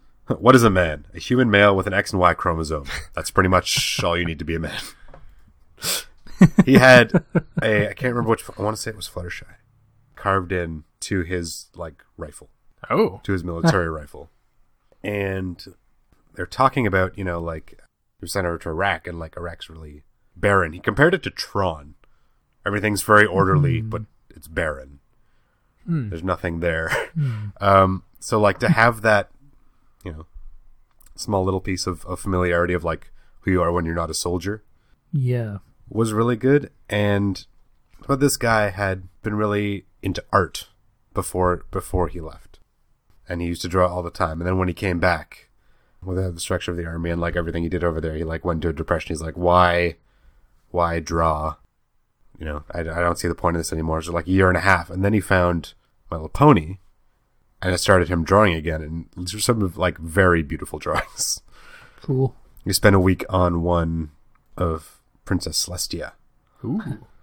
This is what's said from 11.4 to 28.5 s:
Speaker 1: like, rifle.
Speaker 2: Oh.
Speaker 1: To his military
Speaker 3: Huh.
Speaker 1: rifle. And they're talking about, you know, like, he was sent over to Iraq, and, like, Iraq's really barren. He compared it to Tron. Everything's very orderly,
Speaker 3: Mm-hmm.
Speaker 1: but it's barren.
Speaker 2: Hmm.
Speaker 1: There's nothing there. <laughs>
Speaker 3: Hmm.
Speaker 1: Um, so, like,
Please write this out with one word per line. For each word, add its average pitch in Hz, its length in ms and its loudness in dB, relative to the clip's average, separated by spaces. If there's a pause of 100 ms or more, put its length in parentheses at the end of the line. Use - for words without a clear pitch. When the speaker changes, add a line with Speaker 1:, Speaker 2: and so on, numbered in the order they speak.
Speaker 1:
like, 80 260 -14 (140)
rifle. - 340 -16 (400)
Speaker 2:
Oh. 135 320 0
Speaker 1:
To 101 100 -4
his 90 120 -4
military 90 420 0
Speaker 3:
Huh. 82 60 -6
Speaker 1:
rifle. 76 380 -14 (760)
And 95 600 -4 (720)
they're 92 120 -8
talking 135 400 0
about, 92 300 0
you 98 80 -8
know, 87 160 -4
like, 82 300 -10
he - 60 -20 (460)
was 87 100 -12
sent 92 140 -2
over 85 120 -2
to - 120 -10
Iraq, 85 360 -2
and, 85 140 -12
like, 80 160 -14
Iraq's 85 340 -14
really 76 320 -20 (320)
barren. 92 380 2
He 87 80 -14
compared 143 340 2
it 175 100 -6
to - 60 -6
Tron. 80 640 -6 (720)
Everything's 101 360 -2
very 104 240 8
orderly, 92 540 2
Speaker 3:
Mm-hmm. 110 100 -8
Speaker 1:
but 110 120 -8 (280)
it's - 180 -20
barren. 71 500 -6 (880)
Speaker 2:
Hmm. 143 220 -2
Speaker 1:
There's 85 160 -10
nothing 87 360 -4
there. 82 280 -2
<laughs> - 100 -2 (160)
Speaker 3:
Hmm. 113 340 -4 (120)
Speaker 1:
Um, 95 420 4 (160)
so, 110 220 -2
like, 101 200 4